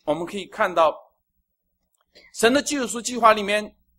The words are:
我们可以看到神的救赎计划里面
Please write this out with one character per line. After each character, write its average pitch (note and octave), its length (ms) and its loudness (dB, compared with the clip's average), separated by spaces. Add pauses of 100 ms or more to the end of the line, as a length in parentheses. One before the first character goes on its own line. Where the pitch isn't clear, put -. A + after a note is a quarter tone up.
我 D3+ 100 0
们 E3+ 100 -6
可 G3 140 -8
以 F#3 80 -8
看 F#3+ 280 -2
到 E3 220 2 (1400)
神 A#3 180 2
的 C#4 120 2
救 C#4+ 240 -4
赎 G#3 120 -8
计 A#3+ 200 -8
划 A3+ 160 6
里 G#3+ 80 -4
面 G#3 340 -4 (220)